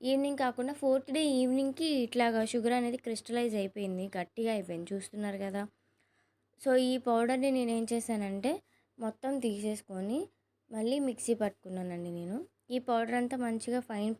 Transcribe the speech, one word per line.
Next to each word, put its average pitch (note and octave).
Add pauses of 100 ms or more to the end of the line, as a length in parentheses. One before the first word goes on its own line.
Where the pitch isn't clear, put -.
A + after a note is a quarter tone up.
ఈవినింగ్ C4+
కాకుండా B3+
ఫోర్త్ C4+
డే D#4
ఈవినింగ్‌కి C4+
ఇట్లాగా A#3+
షుగర్ A#3
అనేది B3
క్రిస్టలైజ్ A#3
అయిపోయింది, G3
గట్టిగా A3+
అయిపోయింది. F3+
చూస్తున్నారు G3+
కదా. G3 (960)
So, C4
ఈ B3+
పౌడర్‌ని B3
నేనేం A#3
చేశానంటే A3+ (360)
మొత్తం C4
తీసేసుకొని G#3+ (440)
మళ్ళీ A3+
మిక్సీ B3+
పట్టుకున్నానండి F#3
నేను. F3+ (240)
ఈ B3
పౌడర్ A#3
అంతా B3
మంచిగా A#3+
ఫైన్ G#3+